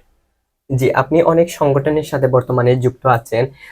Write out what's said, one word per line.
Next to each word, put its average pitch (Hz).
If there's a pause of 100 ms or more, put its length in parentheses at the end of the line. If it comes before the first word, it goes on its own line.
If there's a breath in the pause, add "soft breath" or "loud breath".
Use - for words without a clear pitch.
(760)
জি, 127
আপনি 156
অনেক 165
সংগঠনের 147
সাথে 139
বর্তমানে 127
যুক্ত 127
আছেন। 120 (260 loud breath)